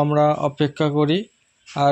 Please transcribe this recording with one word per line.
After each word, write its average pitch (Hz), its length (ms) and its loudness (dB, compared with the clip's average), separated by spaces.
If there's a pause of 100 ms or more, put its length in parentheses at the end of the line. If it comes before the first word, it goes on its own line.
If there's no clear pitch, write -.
আমরা 147 220 2 (240)
অপেক্ষা 147 380 -2 (100)
করি, 151 220 0 (480)
আর 143 240 0